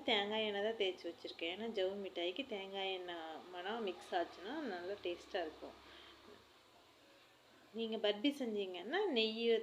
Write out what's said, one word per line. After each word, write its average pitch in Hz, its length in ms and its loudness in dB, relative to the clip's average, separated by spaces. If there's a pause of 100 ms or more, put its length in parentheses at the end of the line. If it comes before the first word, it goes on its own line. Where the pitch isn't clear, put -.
தேங்காய் 214 420 4
எண்ணெய் 202 180 0
தான் 226 140 0
தேய்ச்சி 185 280 0
வச்சிருக்கேன். 165 460 -6
ஏன்னா 208 120 -4 (120)
ஜவு 190 260 2
மிட்டாய்க்கு 180 480 -2
தேங்காய் 196 460 -2
எண்ணெய் 165 440 -6 (120)
மணம் 208 340 -2
மிக்ஸ் - 320 -6
ஆச்சுன்னா 190 340 -4 (160)
நல்லா 180 240 -4 (100)
டேஸ்ட்டாக 175 420 -2
இருக்கும். 151 280 -10 (2000)
நீங்க 226 280 0
பர்பி 208 240 6 (100)
செஞ்சீங்கன்னா 208 600 0 (180)
நெய்யை 226 440 6